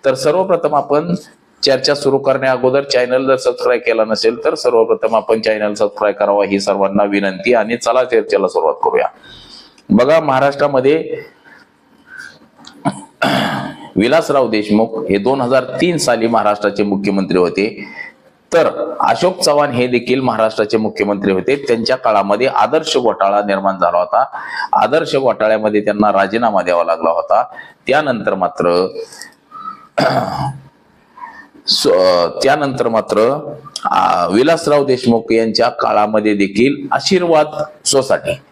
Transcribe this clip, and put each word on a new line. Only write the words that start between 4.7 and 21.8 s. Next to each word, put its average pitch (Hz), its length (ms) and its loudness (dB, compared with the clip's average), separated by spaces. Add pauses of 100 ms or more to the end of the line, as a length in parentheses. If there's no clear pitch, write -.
आपण 113 240 0
चॅनल 107 340 -2
सबस्क्राईब 104 400 -2
करावा 101 300 2
ही 98 160 0
सर्वांना 101 440 0
विनंती. 98 500 0
आणि 113 220 0
चला 120 280 0
चर्चेला 107 440 0
सुरुवात 80 260 0 (100)
करूया. - 220 0 (840)
बघा, 139 300 4
महाराष्ट्रामध्ये 139 960 0 (2750)
विलासराव 135 520 2
देशमुख 107 380 2 (240)
हे 98 80 2
दोन 135 220 0
हजार 127 240 2
तीन 165 320 -2
साली 117 300 0
महाराष्ट्राचे 104 560 0
मुख्यमंत्री 98 560 -2
होते. 92 460 -2 (680)
तर - 480 0
अशोक 175 400 0
चव्हाण 147 300 2
हे 123 160 0
देखील 123 340 0
महाराष्ट्राचे 110 560 0
मुख्यमंत्री 101 560 0
होते. 95 240 0
त्यांच्या 120 400 -2